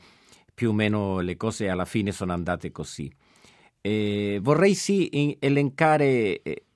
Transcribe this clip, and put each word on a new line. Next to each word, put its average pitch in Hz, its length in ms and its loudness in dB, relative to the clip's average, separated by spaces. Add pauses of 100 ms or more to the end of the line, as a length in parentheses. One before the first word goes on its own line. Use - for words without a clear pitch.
(520)
più 117 160 -2
o 110 60 2
meno 104 460 0
le 90 180 -4
cose 107 320 -4
alla 90 160 -2
fine 101 260 0
sono 92 220 -4
andate 87 360 -4
così. 73 400 -10 (680)
Eh, 104 640 -2
vorrei 160 320 4
sì 196 340 0 (140)
in-, 147 160 -2
elencare, 143 1040 2
eh, - 220 -8 (120)